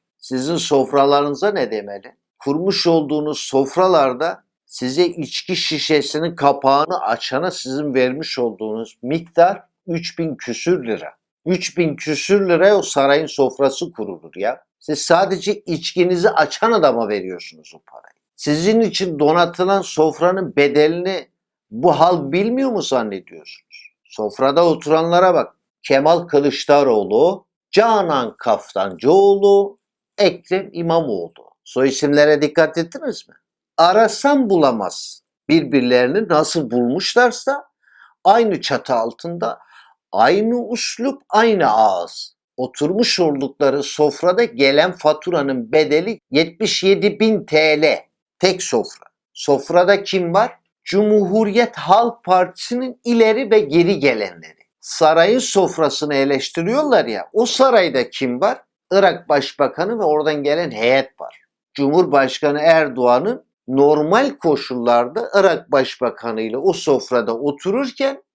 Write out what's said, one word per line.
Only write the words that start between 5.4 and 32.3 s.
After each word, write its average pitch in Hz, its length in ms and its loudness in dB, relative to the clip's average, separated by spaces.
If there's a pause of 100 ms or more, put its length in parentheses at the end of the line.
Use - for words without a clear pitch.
şişesinin 156 800 -4
kapağını 143 640 0
açana 131 500 -4
sizin 139 440 -8
vermiş 131 440 -2
olduğunuz 110 640 -6
miktar 170 600 0 (240)
üç 165 320 -8
bin 160 160 -6
küsür 131 520 -4
lira. 101 280 -8 (320)
Üç 180 320 -4
bin 156 180 -2
küsür 190 520 -2
liraya 185 280 4
o 180 60 0
sarayın 143 440 0
sofrası 135 680 -2
kurulur 87 440 -14
ya. 107 300 -6 (120)
Siz 151 200 -8
sadece 190 560 0
içkinizi 175 760 -2
açan 156 420 0
adama 123 360 2
veriyorsunuz 92 680 -8
o 80 40 -20 (120)
parayı. - 300 -20 (160)
Sizin 175 440 0
için 185 380 -4
donatılan 175 640 2
sofranın 160 760 -2
bedelini 151 720 0 (420)
bu 135 220 0
halk 151 400 2
bilmiyor 240 380 -2
mu 196 120 -4
zannediyorsunuz? 98 1120 -8 (120)
Sofrada 131 640 0
oturanlara 165 680 2
bak. - 220 -2 (260)
Kemal 156 440 2
Kılıçdaroğlu, 143 1200 2 (240)
Canan 180 680 0
Kaftancıoğlu, 196 1400 2 (400)
Ekrem 185 540 0
İmamoğlu. 160 800 -4 (140)
Soy 135 240 0
isimlere 147 540 2